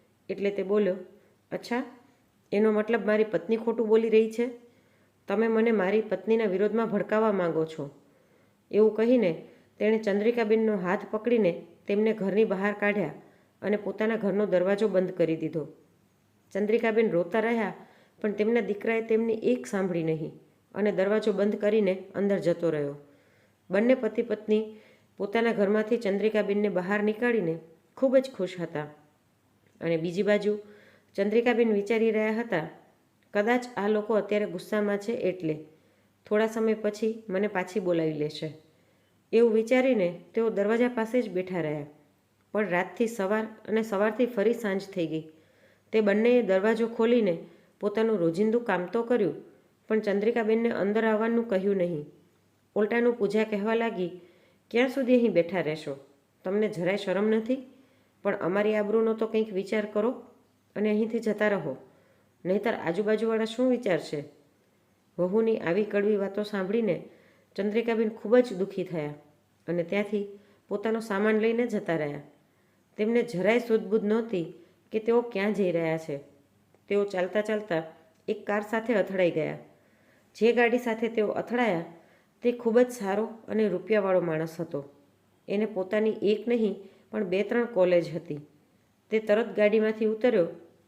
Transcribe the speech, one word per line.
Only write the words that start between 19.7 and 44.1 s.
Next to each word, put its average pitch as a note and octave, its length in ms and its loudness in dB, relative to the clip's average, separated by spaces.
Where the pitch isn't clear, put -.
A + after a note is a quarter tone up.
નહીં D#3+ 300 -2
અને G3+ 180 0
દરવાજો G3+ 400 0
બંધ G3+ 240 0
કરીને G3+ 480 2
અંદર G3+ 240 0
જતો E3+ 320 0
રહ્યો. D3 240 -4
બંને A3+ 240 4
પતિ A#3+ 280 -2
પત્ની G#3+ 540 -2
પોતાના A3+ 360 0
ઘરમાંથી G#3+ 440 2
ચંદ્રિકાબેનને G#3 720 0
બહાર F#3 340 0
નીકાળીને G#3+ 560 0
ખૂબ C4 200 2
જ C4 140 4
ખુશ F3+ 300 -6
હતા. D#3 260 -6
અને E3 160 0
બીજી E3+ 260 -2
બાજુ G#3 360 2
ચંદ્રિકાબેન A3+ 580 4
વિચારી A3 380 2
રહ્યા G#3+ 300 0
હતા, F#3+ 280 -2
"કદાચ A#3+ 300 2
આ G3 120 -2
લોકો G#3+ 260 0
અત્યારે G#3 320 0
ગુસ્સામાં G3+ 520 -2
છે G3+ 140 -6
એટલે E3+ 520 -4
થોડા G#3+ 200 2
સમય A3 280 0
પછી A3 540 -4
મને G3 200 0
પાછી F#3 320 -4
બોલાવી E3+ 320 0
લેશે." D3+ 400 -6
એવું A3+ 200 4
વિચારીને A3 680 2
તેઓ A3+ 140 0
દરવાજા G#3+ 400 0
પાસે A#3+ 340 -2
જ G#3 80 -6
બેઠા F#3 300 -4
રહ્યા. D3+ 260 -4
પણ G#3 160 0
રાતથી F3+ 380 -2
સવાર G#3+ 400 -2
અને A3 140 0
સવારથી A3 440 0